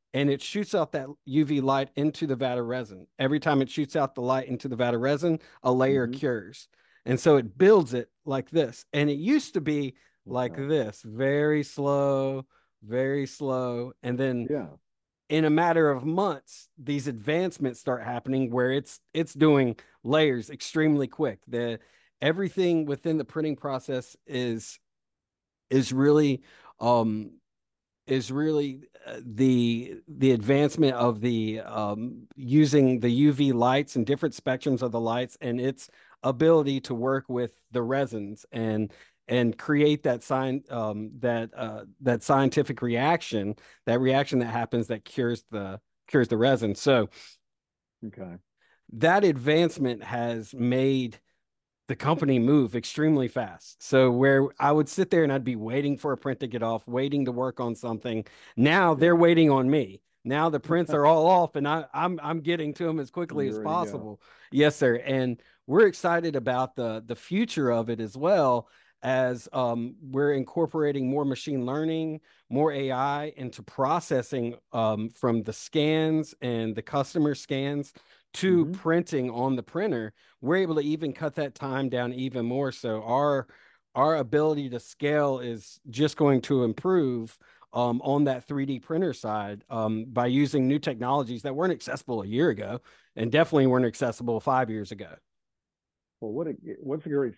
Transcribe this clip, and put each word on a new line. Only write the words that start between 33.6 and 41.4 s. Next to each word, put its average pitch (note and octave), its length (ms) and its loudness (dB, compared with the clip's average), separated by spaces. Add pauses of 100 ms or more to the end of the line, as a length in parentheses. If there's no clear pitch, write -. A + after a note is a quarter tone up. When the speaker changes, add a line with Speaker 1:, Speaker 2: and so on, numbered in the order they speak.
Speaker 1:
and A#2+ 100 0
different C#3 300 -2
spectrums B2+ 460 -2
of B2+ 100 -2
the A#2 80 -2
lights A#2 420 -4
and B2 200 -4
its C3 280 -6 (340)
ability C#3 580 4
to C3 120 -8
work C3 360 -2
with B2 240 -4 (180)
the B2 100 -2
resins A#2 720 -4
and, A2 400 -2 (380)
and A#2+ 280 0
create D3 460 2
that B2 180 0
sign-, C3 480 -2
um, G#2+ 500 -6
that, A#2 360 -2